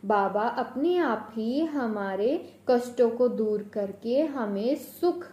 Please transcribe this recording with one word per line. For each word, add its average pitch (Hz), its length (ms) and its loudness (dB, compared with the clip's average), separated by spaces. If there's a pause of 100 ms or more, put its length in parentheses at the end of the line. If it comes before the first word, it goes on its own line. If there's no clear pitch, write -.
बाबा 202 380 2
अपने 254 560 0
आप 247 340 0
ही 226 280 0
हमारे 226 920 -2 (160)
कष्टों 240 400 2
को 240 180 2
दूर 208 340 0
करके 208 600 -2
हमें 240 520 0
सुख 339 580 -2